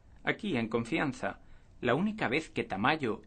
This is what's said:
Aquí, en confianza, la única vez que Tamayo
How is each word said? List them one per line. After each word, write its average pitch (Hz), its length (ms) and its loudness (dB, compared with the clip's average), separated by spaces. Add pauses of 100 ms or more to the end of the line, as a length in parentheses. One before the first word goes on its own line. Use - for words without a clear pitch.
(220)
Aquí, 147 360 0
en 113 100 0
confianza, 123 720 -2 (400)
la 120 140 4
única 190 340 0
vez 156 220 0
que 117 140 -2
Tamayo 120 640 0